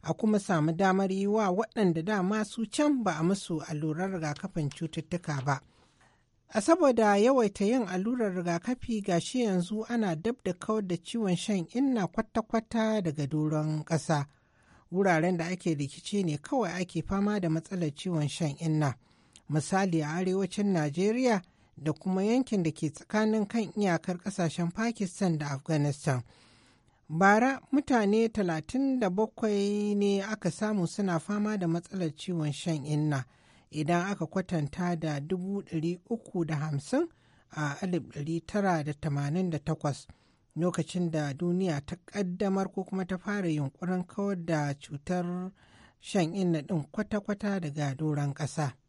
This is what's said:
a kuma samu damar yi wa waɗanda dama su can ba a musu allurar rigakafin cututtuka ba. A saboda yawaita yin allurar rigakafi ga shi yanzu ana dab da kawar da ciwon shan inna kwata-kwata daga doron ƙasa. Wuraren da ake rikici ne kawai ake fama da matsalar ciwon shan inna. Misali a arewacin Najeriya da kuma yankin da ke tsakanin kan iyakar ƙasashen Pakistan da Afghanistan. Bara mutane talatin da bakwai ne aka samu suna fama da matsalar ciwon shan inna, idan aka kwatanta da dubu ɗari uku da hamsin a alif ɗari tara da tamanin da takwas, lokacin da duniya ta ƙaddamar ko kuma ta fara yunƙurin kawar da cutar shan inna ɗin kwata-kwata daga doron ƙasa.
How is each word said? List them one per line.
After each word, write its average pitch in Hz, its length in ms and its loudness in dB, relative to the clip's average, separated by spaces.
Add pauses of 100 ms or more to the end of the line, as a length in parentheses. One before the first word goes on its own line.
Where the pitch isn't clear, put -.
a - 100 -4
kuma 214 260 2
samu 165 320 2
damar 190 400 2
yi 196 160 0
wa 208 240 2
waɗanda 185 520 2
dama 208 420 0
su 226 260 -6
can 294 320 2
ba 170 160 0
a 160 40 2
musu 175 440 0
allurar 160 440 -2
rigakafin 156 580 -4
cututtuka 160 760 -6
ba. 139 160 0 (880)
A 220 120 0
saboda 240 560 6
yawaita 214 480 4
yin 247 220 2
allurar 208 460 -2
rigakafi 190 680 -2
ga 175 160 2
shi 254 240 -2
yanzu 196 460 0
ana 214 260 0
dab 226 280 -2
da 180 100 0
kawar 220 340 -2
da 175 100 0
ciwon 202 380 0
shan 185 380 -2
inna 247 340 2
kwata-kwata 220 960 0
daga 151 240 -2
doron 151 580 0
ƙasa. 151 400 0 (680)
Wuraren 180 460 4
da 165 80 -2
ake 175 300 -2
rikici 143 480 -4
ne 151 140 0
kawai 226 340 -2 (100)
ake 170 220 -4
fama 202 360 0
da 175 100 0
matsalar 160 440 -2
ciwon 160 360 -2
shan 143 300 -2
inna. 156 360 2 (540)
Misali 165 520 2
a 147 140 -4
arewacin 190 580 0
Najeriya 190 680 2 (360)
da 151 160 -2
kuma 185 300 -2
yankin 226 400 2
da 156 80 2
ke 151 180 -4
tsakanin 214 580 0
kan 226 300 -2
iyakar 180 400 0
ƙasashen 175 560 -2
Pakistan 202 640 0
da 147 140 -4
Afghanistan. 143 720 0 (880)
Bara 214 500 6 (100)
mutane 226 580 4
talatin 226 680 0
da 202 100 2
bakwai 208 840 0
ne 202 280 4
aka 208 280 -2
samu 208 360 0
suna 185 320 0
fama 208 380 -2
da 180 100 0
matsalar 170 480 -2
ciwon 156 380 -2
shan 156 320 -4
inna, 151 400 0 (460)
idan 175 400 0
aka 190 140 -4
kwatanta 175 760 -2
da 151 200 -4
dubu 185 440 -4
ɗari 170 360 -4 (100)
uku 196 360 -4
da 156 100 -2
hamsin 156 520 -2 (420)
a 147 320 -4
alif 175 220 -2
ɗari 160 420 -6
tara 185 380 0
da 147 100 -4
tamanin 147 560 -2
da 156 100 -2
takwas, - 480 -4 (480)
lokacin 170 560 0
da 147 220 -2
duniya 175 520 0
ta 175 100 -8 (100)
ƙaddamar 190 680 -2
ko 190 120 -6
kuma 190 240 -4
ta 185 100 -4
fara 202 320 -4
yunƙurin 170 580 -2
kawar 202 380 -4
da 147 280 0
cutar 175 800 -4 (480)
shan 175 360 0
inna 175 260 2
ɗin 147 300 -2
kwata-kwata 202 680 -2
daga 147 360 -4
doron 143 380 -2
ƙasa. 147 400 -4 (160)